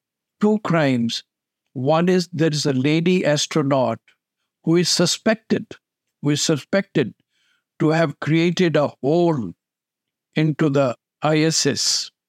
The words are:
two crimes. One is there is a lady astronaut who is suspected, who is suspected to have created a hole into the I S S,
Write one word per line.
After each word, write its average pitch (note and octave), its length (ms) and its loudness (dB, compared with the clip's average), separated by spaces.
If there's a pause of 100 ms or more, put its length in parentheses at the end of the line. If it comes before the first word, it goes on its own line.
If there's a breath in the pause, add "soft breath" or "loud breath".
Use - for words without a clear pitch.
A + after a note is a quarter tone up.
(400)
two G#3+ 200 2
crimes. C3+ 640 0 (500)
One D#3 360 0
is F#3 240 0
there D#3 180 0
is D3 160 -4
a D3 60 0
lady E3 520 0
astronaut C#3 760 0 (640)
who E3 120 2
is F3 120 0
suspected, - 880 -2 (460)
who D3 80 0
is D3 120 0
suspected D#3 720 -2 (640)
to D#3 120 2
have D#3+ 300 0
created E3 560 2
a C#3+ 120 2 (140)
hole D3+ 500 0 (840)
into D#3 340 0
the C#3 280 0 (260)
I D#3 160 2
S D#3 280 0
S, - 440 -4 (180)